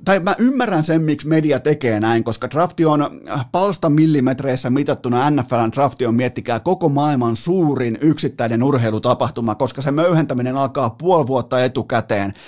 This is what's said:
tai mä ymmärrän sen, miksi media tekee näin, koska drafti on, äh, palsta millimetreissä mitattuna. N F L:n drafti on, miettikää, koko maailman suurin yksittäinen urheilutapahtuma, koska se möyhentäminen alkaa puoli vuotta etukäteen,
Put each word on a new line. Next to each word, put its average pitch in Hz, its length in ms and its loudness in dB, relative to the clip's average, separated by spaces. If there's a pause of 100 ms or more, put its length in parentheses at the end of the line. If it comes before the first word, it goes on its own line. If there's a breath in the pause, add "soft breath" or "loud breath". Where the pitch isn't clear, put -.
tai 190 140 4
mä 185 180 0
ymmärrän 233 460 2
sen, 160 180 2
miksi 147 260 -2
media 151 320 2
tekee 131 400 0
näin, 113 240 2
koska 117 260 -4
drafti 165 360 0
on, 151 160 2
äh, 120 500 -6
palsta 180 380 0
millimetreissä 135 800 2
mitattuna. 135 640 0
N 139 180 0
F - 20 -4
L:n 117 200 0
drafti 135 340 -2
on, 117 100 0
miettikää, 120 440 -2
koko 180 300 0
maailman 139 460 0
suurin 135 640 0
yksittäinen 123 640 0
urheilutapahtuma, 117 920 0
koska 135 260 -4
se 143 100 -2
möyhentäminen 143 640 0
alkaa 135 320 -2
puoli 160 380 2
vuotta 127 360 0
etukäteen, 113 680 -2 (140)